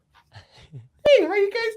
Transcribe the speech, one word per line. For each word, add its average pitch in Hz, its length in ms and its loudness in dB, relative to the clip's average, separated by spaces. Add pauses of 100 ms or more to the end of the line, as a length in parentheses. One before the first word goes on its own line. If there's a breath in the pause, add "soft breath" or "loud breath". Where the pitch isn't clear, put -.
(1080 soft breath)
Hey, 508 200 6
how 339 80 -4
you 403 160 0
guys 453 260 -6